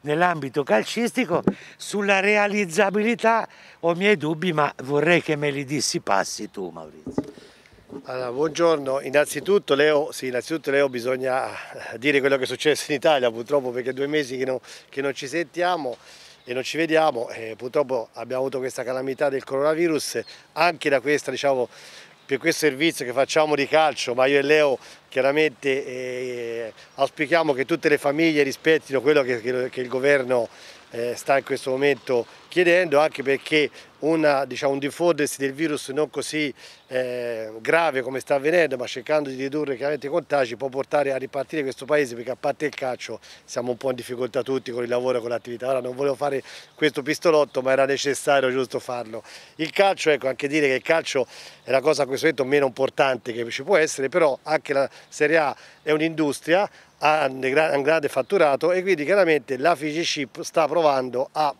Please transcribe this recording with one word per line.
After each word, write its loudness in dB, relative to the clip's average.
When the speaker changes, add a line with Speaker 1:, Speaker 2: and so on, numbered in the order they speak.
Speaker 1:
nell'ambito 0
calcistico, 0
sulla 0
realizzabilità 2
ho 2
miei 4
dubbi, -2
ma 2
vorrei 4
che -2
me 0
li -4
dissipassi -2
tu, -8
Maurizio. -8
Speaker 2:
Allora, -8
buongiorno, 0
innanzitutto 2
Leo, 4
sì, -8
innanzitutto -4
Leo 4
bisogna -2
dire 2
quello 4
che -2
è -4
successo 0
in 0
Italia 4
purtroppo -2
perché -4
è -8
due -4
mesi -2
che -4
non, -2
che -8
non -2
ci -10
sentiamo -4
e -8
non -4
ci -8
vediamo, 2
eh, -10
purtroppo -2
abbiamo -6
avuto -4
questa -6
calamità -2
del -4
coronavirus, 0
anche 0
da 4
questa, 0
diciamo, 0
per -2
questo 0
servizio 0
che -6
facciamo 2
di 0
calcio, 2
ma 4
io 4
e 2
Leo 4
chiaramente, 0
eh, -8
auspichiamo 0
che -2
tutte -2
le 4
famiglie 2
rispettino 0
quello 4
che, -2
che, -4
che -10
il -6
governo, 0
eh, -6
sta 0
in 0
questo -4
momento 0
chiedendo, 2
anche 0
perché 0
una, 2
diciamo, -2
un -2
diffondersi 0
del -2
virus -4
non -4
così, -4
eh, -4
grave 0
come -6
sta 0
avvenendo, 2
ma -6
cercando -4
di -8
ridurre -4
chiaramente -6
i -8
contagi, -2
può -6
portare -2
a -2
ripartire -6
questo -8
paese, 0
perché -10
a -6
parte -2
il -4
calcio -8
siamo -6
un -2
po' -4
in -2
difficoltà -6
tutti -4
con -6
il -6
lavoro 0
e -2
con -8
l'attività. -6
Ora 0
non -8
volevo 0
fare -4
questo 0
pistolotto, 2
ma 2
era 4
necessario 2
giusto -2
farlo. -8
Il -6
calcio, 4
ecco, 2
anche -4
dire 2
che 2
il -4
calcio 0
è -6
la 4
cosa 2
a 2
questo -2
momento 2
meno 4
importante 0
che -6
ci -8
può 2
essere, 0
però 2
anche -2
la 2
Serie 0
A 0
è -6
un'industria, 0
ha 4
un -4
gra-, 2
un 2
grande 2
fatturato 2
e 0
quindi 0
chiaramente 2
la 2
F -12
I -4
G -4
C -6
sta 0
provando 0
a -2